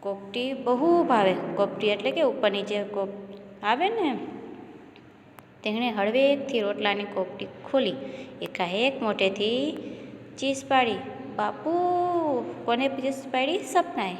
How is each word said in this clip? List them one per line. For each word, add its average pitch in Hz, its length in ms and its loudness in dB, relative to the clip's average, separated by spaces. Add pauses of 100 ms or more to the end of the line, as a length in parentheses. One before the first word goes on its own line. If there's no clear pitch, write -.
કોપટી 226 520 -4
બહુ 269 520 4
ભાવે. 208 300 6 (220)
કોપટી 202 320 2
એટલે 208 220 2
કે 311 120 2
ઉપરની 208 400 2
જે 202 220 -2
કોપ 196 240 -4 (540)
આવે 254 260 2
ને, 359 300 0 (1400)
તેણે 226 280 0
હળવેકથી 240 720 4
રોટલાની 202 440 0
કોપટી 190 420 -6 (240)
ખોલી, 240 240 2 (480)
એકાએક 214 600 0
મોઢેથી 208 760 0 (600)
ચીસ 269 300 -2
પાડી. 254 280 4 (400)
બાપુ! 220 340 -2 (920)
કોને 240 240 2
ચીસ 262 440 -2
પાડી? 277 260 2
સપનાએ. 226 600 0